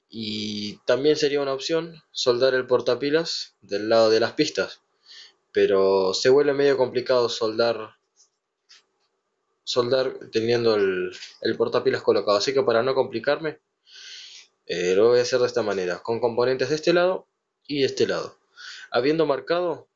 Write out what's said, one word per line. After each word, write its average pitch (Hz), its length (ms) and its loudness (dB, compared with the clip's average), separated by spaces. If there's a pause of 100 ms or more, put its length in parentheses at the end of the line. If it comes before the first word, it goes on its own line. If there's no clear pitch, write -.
(160)
Y 107 680 -8
también 139 320 2
sería 143 240 -2
una 139 140 -4
opción 165 560 -6
soldar 127 440 2
el 127 120 -2
portapilas 127 960 -2
del 104 260 -6
lado 113 220 6
de 110 100 4
las 117 120 0
pistas, - 500 -4 (680)
pero 98 640 4
se - 160 0
vuelve 143 240 4
medio 139 240 2
complicado 123 520 0
soldar, 110 680 -2 (1700)
soldar 127 520 -2 (140)
teniendo 113 460 0
el, 92 340 0 (300)
el 113 160 -2
portapilas 120 460 0
colocado, 104 340 2
así 131 160 0
que 131 100 2
para 117 220 2
no 131 100 0
complicarme, 135 640 -2 (1080)
eh, 87 280 -2
lo 107 140 4
voy 123 100 4
a 123 40 4
hacer 123 180 0
de 123 60 4
esta 117 160 -4
manera, 92 380 -4
con 117 200 -6
componentes 123 480 0
de 156 80 -2
este 156 160 0
lado 180 340 0 (400)
y 143 140 -4
de 131 60 4
este 117 200 0
lado. 87 320 -6 (540)
Habiendo 151 340 0
marcado 147 680 -4